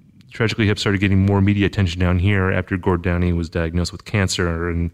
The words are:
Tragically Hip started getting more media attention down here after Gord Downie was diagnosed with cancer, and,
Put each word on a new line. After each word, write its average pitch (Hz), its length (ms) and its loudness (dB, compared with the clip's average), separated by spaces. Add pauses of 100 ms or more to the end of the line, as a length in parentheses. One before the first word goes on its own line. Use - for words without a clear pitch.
(320)
Tragically 110 340 0
Hip 101 120 2
started 98 200 0
getting 98 260 2
more 98 160 4
media 101 260 2
attention 90 320 -2
down 90 200 2
here 95 320 2
after 95 260 -2
Gord 90 240 0
Downie 87 320 0
was 85 160 -2
diagnosed 82 420 -2
with - 140 -16
cancer, 87 640 -2
and, 85 260 -2